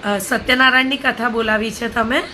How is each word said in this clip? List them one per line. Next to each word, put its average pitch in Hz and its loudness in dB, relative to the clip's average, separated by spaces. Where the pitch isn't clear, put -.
અ, 202 0
સત્યનારાયણની 262 2
કથા 240 -2
બોલાવી 220 0
છે 233 -6
તમે? 233 0